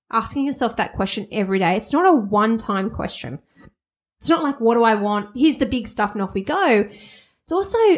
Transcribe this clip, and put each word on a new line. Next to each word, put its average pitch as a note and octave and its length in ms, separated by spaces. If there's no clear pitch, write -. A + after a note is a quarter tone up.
asking A3+ 360
yourself B3+ 300
that - 180
question G3 360
every F#3+ 300
day. F3+ 160
It's - 160
not F4+ 160
a E4 80
one-time G#3 720
question. - 480
It's - 100
not D#4+ 140
like, C#4 180
"What A3+ 140
do A#3 80
I A3 140
want? G#3 400
Here's C#4+ 220
the B3+ 80
big A3 200
stuff G#3 280
and G3+ 80
off F#3+ 120
we G3 80
go." C4+ 460
It's - 640
also G4+ 260